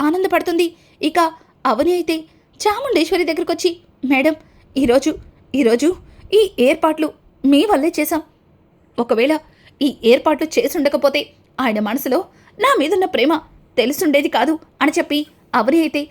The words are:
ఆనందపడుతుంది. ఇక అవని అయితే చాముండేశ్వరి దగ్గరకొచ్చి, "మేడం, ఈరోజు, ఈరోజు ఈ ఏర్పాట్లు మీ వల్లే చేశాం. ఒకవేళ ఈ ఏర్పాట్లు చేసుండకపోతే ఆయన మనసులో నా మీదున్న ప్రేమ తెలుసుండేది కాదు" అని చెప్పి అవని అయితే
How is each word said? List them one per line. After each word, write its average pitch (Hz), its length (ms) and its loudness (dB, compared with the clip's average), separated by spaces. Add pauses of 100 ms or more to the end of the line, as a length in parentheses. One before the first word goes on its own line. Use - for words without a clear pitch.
ఆనందపడుతుంది. 339 720 -2 (260)
ఇక 320 300 0 (340)
అవని 269 260 0
అయితే 339 240 -2 (520)
చాముండేశ్వరి 403 560 0
దగ్గరకొచ్చి, 330 560 -2 (260)
"మేడం, 277 300 2 (420)
ఈరోజు, 269 400 0 (380)
ఈరోజు 269 400 2 (380)
ఈ 403 260 4
ఏర్పాట్లు 311 540 0 (320)
మీ 285 200 4
వల్లే 339 340 0
చేశాం. 302 220 -2 (800)
ఒకవేళ 240 400 0 (420)
ఈ 277 220 -2
ఏర్పాట్లు 302 440 2 (120)
చేసుండకపోతే 285 720 0 (260)
ఆయన 220 200 0
మనసులో 247 460 -2 (340)
నా 523 200 2
మీదున్న 370 260 2
ప్రేమ 311 320 0 (400)
తెలుసుండేది 285 520 0
కాదు" 277 300 0 (220)
అని 277 100 2
చెప్పి 302 360 -2 (280)
అవని 262 240 2
అయితే 302 200 -2 (120)